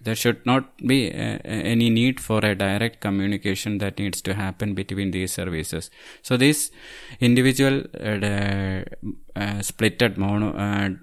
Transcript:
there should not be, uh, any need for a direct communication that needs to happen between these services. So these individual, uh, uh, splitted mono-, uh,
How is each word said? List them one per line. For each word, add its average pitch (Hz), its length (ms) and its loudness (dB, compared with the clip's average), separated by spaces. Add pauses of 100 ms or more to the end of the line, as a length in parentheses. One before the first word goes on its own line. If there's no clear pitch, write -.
there 113 140 -2
should - 300 0
not 131 320 0
be, 123 340 2
uh, 110 320 -4
any 117 460 2
need 120 300 2
for 107 260 0
a 104 100 2
direct 101 460 0
communication 98 800 0
that 98 180 -4
needs 101 240 -4
to 95 140 -2
happen 101 400 -4
between 95 340 -4
these 92 240 -4
services. 82 560 -6 (320)
So 127 160 0
these 147 340 4 (480)
individual, 131 640 4 (160)
uh, 101 840 0 (520)
uh, 101 240 -4 (120)
splitted 107 460 2
mono-, 101 360 0
uh, 101 360 -2 (140)